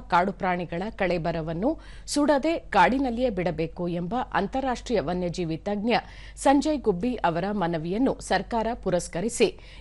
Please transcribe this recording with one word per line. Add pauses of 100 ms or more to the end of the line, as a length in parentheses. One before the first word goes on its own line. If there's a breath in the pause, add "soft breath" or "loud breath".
ಕಾಡು
ಪ್ರಾಣಿಗಳ
ಕಳೇಬರವನ್ನು (360 loud breath)
ಸುಡದೆ
ಕಾಡಿನಲ್ಲಿಯೇ
ಬಿಡಬೇಕು
ಎಂಬ (180)
ಅಂತಾರಾಷ್ಟ್ರೀಯ
ವನ್ಯಜೀವಿ
ತಜ್ಞ (440 loud breath)
ಸಂಜಯ್
ಗುಬ್ಬಿ
ಅವರ
ಮನವಿಯನ್ನು
ಸರ್ಕಾರ
ಪುರಸ್ಕರಿಸಿ (320 loud breath)